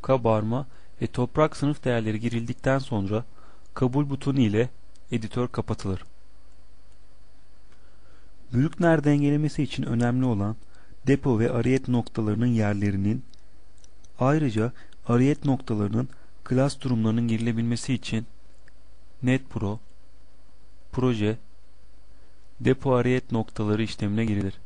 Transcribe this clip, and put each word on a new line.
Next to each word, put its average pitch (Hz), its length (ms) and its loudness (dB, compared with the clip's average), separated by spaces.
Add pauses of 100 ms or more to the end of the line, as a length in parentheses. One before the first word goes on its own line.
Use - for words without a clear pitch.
kabarma 117 640 4 (360)
ve 117 40 0
toprak 151 500 2
sınıf 143 280 0
değerleri 110 360 2
girildikten 117 580 0
sonra 107 460 0 (500)
kabul 135 360 2
butonu 135 300 0
ile 110 280 4 (440)
editör 120 360 0
kapatılır. 101 560 -2 (2500)
Brückner 156 520 4
dengelemesi 147 580 4
için 135 200 -2
önemli 123 420 2
olan 110 320 2 (500)
depo 139 320 4
ve 117 120 4
ariyet 127 380 2
noktalarının 113 580 2
yerlerinin, 104 760 2 (920)
ayrıca 127 540 2 (360)
ariyet 127 360 4
noktalarının 113 640 0 (360)
klas 135 360 2
durumlarının 117 480 2
girilebilmesi 117 680 0
için 113 320 -2 (960)
net 127 280 2
pro, 110 300 -2 (1120)
proje, 117 460 2 (1200)
depo 131 340 2
ariyet 123 380 2
noktaları 107 500 0
işlemine 104 420 0
girilir. 101 300 0 (120)